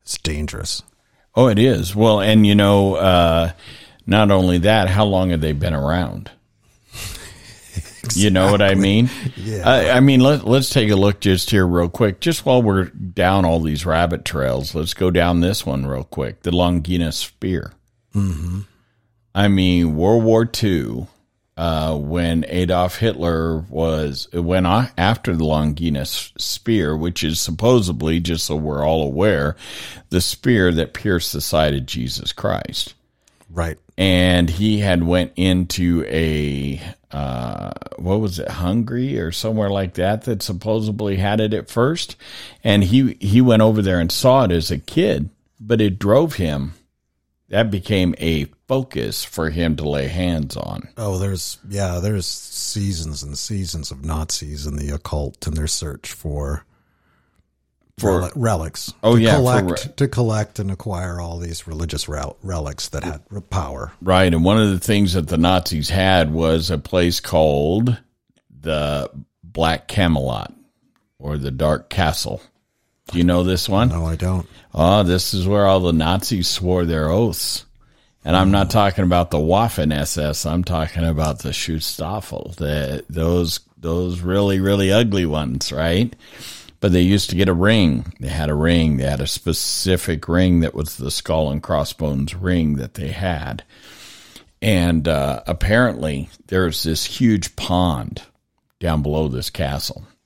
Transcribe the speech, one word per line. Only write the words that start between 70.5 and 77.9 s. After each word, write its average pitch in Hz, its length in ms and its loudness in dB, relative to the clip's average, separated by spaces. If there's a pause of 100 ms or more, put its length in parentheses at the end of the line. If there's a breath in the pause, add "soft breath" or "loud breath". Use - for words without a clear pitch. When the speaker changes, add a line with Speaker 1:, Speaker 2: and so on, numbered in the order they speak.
Speaker 2:
or 73 200 -6
the 69 140 -4
Dark 76 360 -2
Castle. - 540 -2 (720)
Do 90 60 -2
you 87 60 4
know 90 200 2
this 92 240 -2
one? 104 220 2
Speaker 1:
No, 82 140 -2
I 82 120 -4
don't. 90 300 -2 (280 soft breath)
Speaker 2:
Oh, 95 300 4
this 90 280 0
is 92 160 -2
where 101 180 4
all 95 140 6
the 87 120 2
Nazis 85 560 0
swore 90 360 0
their 78 240 0
oaths. 101 560 -2 (640)